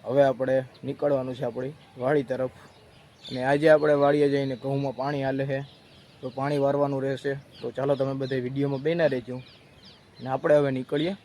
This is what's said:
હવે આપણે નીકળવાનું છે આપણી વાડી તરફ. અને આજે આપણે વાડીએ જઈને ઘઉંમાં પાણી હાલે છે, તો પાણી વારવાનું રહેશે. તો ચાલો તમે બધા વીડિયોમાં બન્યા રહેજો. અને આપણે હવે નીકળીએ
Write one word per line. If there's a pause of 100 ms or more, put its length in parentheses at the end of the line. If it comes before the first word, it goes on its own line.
હવે
આપણે (300)
નીકળવાનું
છે
આપણી (240)
વાડી
તરફ. (680)
અને
આજે
આપણે
વાડીએ
જઈને
ઘઉંમાં
પાણી
હાલે
છે, (640)
તો
પાણી
વારવાનું
રહેશે. (280)
તો
ચાલો
તમે
બધા
વીડિયોમાં
બન્યા
રહેજો. (800)
અને
આપણે
હવે
નીકળીએ (120)